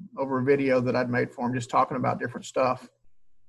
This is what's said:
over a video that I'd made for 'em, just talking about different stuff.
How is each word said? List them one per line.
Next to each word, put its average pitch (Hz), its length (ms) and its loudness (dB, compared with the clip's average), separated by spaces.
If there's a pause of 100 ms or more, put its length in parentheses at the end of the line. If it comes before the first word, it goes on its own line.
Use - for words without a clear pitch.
(160)
over 135 240 -2
a - 20 0
video 135 380 4
that 123 160 0
I'd 123 120 2
made 123 220 0
for 127 160 -6
'em, 123 80 -2
just 120 160 -6
talking 131 280 0
about 120 200 -2
different 127 280 -8
stuff. 127 420 -2 (600)